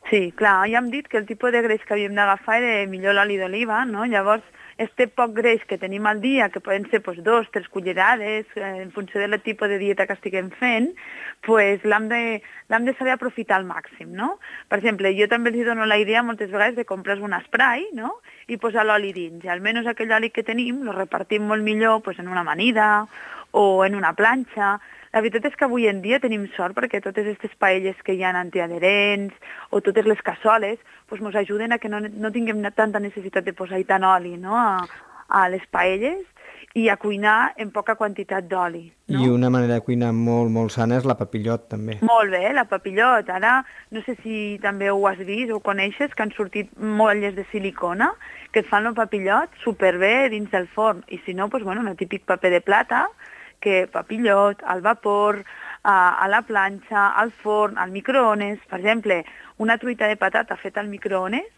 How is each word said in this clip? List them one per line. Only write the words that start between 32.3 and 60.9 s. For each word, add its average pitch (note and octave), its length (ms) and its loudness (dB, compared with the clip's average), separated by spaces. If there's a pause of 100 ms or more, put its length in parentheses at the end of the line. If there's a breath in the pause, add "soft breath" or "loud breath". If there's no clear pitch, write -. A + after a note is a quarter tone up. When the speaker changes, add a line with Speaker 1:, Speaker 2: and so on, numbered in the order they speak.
Speaker 1:
tinguem A3+ 300 -2
ne-, G3+ 80 -4
tanta G#3+ 300 0
necessitat G3 440 -6
de F#3 80 -4
posar-hi F#3 320 -4
tant F#3+ 200 2
oli, F3+ 340 2
no? F#3 180 -4
A, G3 300 0 (420 loud breath)
a F#3+ 200 4
les F#3 180 -4
paelles G3 540 0 (540 loud breath)
i A3 140 2
a G3+ 80 2
cuinar G#3+ 600 2
en G#3 160 -10
poca G#3+ 240 0
quantitat G3 480 -4
d'oli, E3+ 380 -4 (240)
no? C3 160 0
Speaker 2:
I B2+ 40 6
una B2 220 4
manera A#2+ 240 2
de A2+ 80 0
cuinar A#2+ 320 0
molt, A#2 400 2
molt A2+ 160 0
sana A#2 300 0
és B2 40 -6
la C3 140 0
papillot, A2+ 500 -4
també. A2 280 -8 (100)
Speaker 1:
Molt A3+ 240 4
bé, F#3 240 0
la B3+ 160 2
papillot. G#3 640 2
Ara, A#3+ 300 2 (260 loud breath)
no G#3+ 160 -8
sé B3 160 -4
si G#3+ 400 -6
també G3 320 0
ho G3 60 2 (100)
has F#3 80 -6
vist G#3 320 -6
o G#3+ 80 -4
coneixes, G3+ 560 -2
que A3+ 80 -4
han G#3+ 140 -2
sortit G3+ 420 -6
molles G#3 560 2
de F#3+ 160 -8
silicona G3 600 -2 (400 loud breath)
que A3 100 2
et - 80 -4
fan G#3 160 2
el A#3 80 -2
papillot A3 560 0 (140)
superbé G3+ 640 2
dins G#3 200 -4
del F#3 180 -2
forn. G#3 400 0
I F3+ 180 -10
si F3+ 80 -8
no, G3 160 -2
pues, A#3 140 -4
bueno, G3 240 -4
el F#3 80 -8
típic F#3+ 280 -6
paper F#3 300 2
de F3 60 4
plata, A#3 480 2 (520 loud breath)
que F#3 320 2
papillot, G3+ 720 2
al F#3 160 -2
vapor, G#3 640 2 (380 loud breath)
a, F#3 320 6 (100)
a G3 40 0
la G#3+ 140 4
planxa, G3+ 680 0
al A3 200 0
forn, G#3+ 480 0
al F#3 120 -4
microones. G#3 680 0 (120)
Per F#3+ 80 -8
exemple, G3+ 460 0 (340 loud breath)
una A3 200 2
truita A#3 300 -2
de G#3+ 80 0
patata - 400 -2
feta G3 240 -8
al G#3 80 -8
microones G3 560 -4 (140)